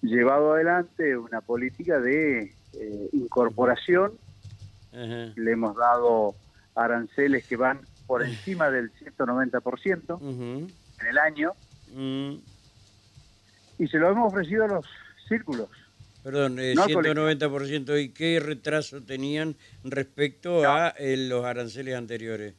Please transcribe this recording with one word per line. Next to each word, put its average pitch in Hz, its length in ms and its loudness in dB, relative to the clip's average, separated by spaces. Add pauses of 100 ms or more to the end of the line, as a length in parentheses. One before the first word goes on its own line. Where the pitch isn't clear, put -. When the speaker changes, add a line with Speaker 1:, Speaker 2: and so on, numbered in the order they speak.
Speaker 1:
llevado 131 520 4
adelante 165 640 2
una 113 240 -6
política 131 580 -2
de, 131 540 0 (200)
eh, 104 400 -10
incorporación. 127 1000 2 (760)
Speaker 2:
Ajá. 117 440 -10
Speaker 1:
Le 113 160 0
hemos 113 260 0
dado 117 580 4 (400)
aranceles 117 680 0
que 127 100 -4
van 131 240 0 (260)
por 123 160 0
Speaker 2:
Ujú. 123 100 -4
Speaker 1:
encima 156 380 -2
del 123 300 -2
ciento - 260 -6
noventa 123 360 0
por 123 180 -6
ciento 175 360 -4
Speaker 2:
Ujú. 135 540 -8 (300)
Speaker 1:
en - 80 -6
el 147 100 0
año. 156 360 0 (420)
Speaker 2:
Mm. 135 400 -6 (1400)
Speaker 1:
Y 170 80 2
se 160 100 0
lo 165 140 6
hemos 226 200 4
ofrecido 196 340 0
a - 20 0
los 185 180 -2 (420)
círculos. 123 420 -4 (540)
Speaker 2:
Perdón, 135 360 0
eh, 131 160 0
Speaker 1:
No 170 80 6
al 208 40 4
colegio. 160 160 2
Speaker 2:
ciento 151 180 2
noventa 156 280 2
por 139 160 -4
ciento, 143 320 -2
¿y 143 120 0
qué 165 300 0
retraso 147 600 -4
tenían 143 540 -4 (280)
respecto 147 800 -2
Speaker 1:
No. 139 60 6
Speaker 2:
a, 160 280 4
eh, 135 200 0
los 127 260 -2
aranceles 123 520 -6
anteriores? 110 640 -8